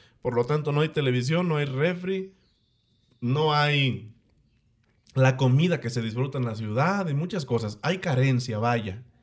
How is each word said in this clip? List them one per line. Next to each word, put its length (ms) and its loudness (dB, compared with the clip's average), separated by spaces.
Por 120 -2
lo 120 2
tanto, 260 -2
no 80 2
hay 100 2
televisión, 600 0
no 80 2
hay 80 0
refri, 680 -2
no 340 2
hay 600 2
la 200 4
comida 460 2
que 80 -6
se 120 -4
disfruta 360 -4
en 80 -2
la 100 -4
ciudad 540 -2
y 40 -2
muchas 320 -4
cosas. 360 -4
Hay 160 -2
carencia, 640 0
vaya. 440 -2